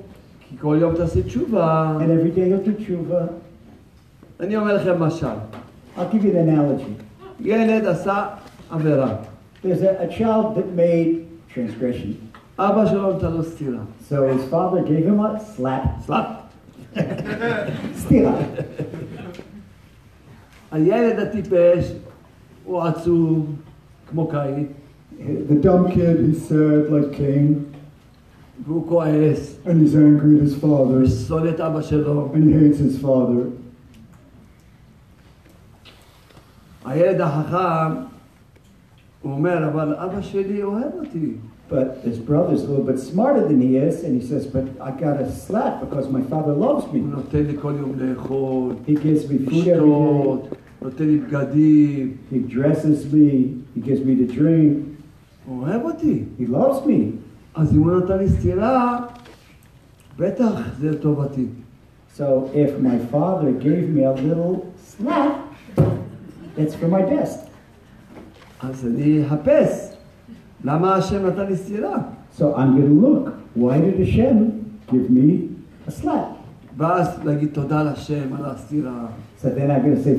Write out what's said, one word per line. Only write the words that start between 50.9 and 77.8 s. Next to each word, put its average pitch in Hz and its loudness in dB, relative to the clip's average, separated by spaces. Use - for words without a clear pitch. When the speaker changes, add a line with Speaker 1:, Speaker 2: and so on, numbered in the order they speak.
Speaker 1:
לי 151 4
בגדים. 139 2
Speaker 2:
He 131 -4
dresses 147 0
me. 139 6
He - -6
gives 131 0
me 131 2
to 123 2
drink. 151 4
Speaker 1:
הוא 127 -10
אוהב 196 -2
אותי. 320 -2
Speaker 2:
He - -4
loves 170 0
me. 233 4
Speaker 1:
אז 160 2
אם 151 6
הוא 180 2
נתן 190 0
לי 196 0
סטירה, 240 0
בטח 208 0
זה 151 -2
לטובתי. 139 -2
Speaker 2:
So 147 -6
if 147 4
my 120 2
father 151 0
gave 165 0
me 131 4
a 135 2
little 165 -2
slap, 285 -2
it's 151 -2
for 170 -2
my 190 2
best. - -2
Speaker 1:
אז 131 -10
אני 147 2
אחפש, 202 2
למה 170 2
השם 190 0
נתן 190 -2
לי 190 -2
סטירה? 226 -6
Speaker 2:
So 160 0
I'm 135 2
gonna 147 6
look, - 2
why 123 2
did 185 2
Hashem 226 4
give 127 2
me 143 4
a - -12
slap? - -4
Speaker 1:
ואז 165 0
להגיד 147 0
תודה 151 -2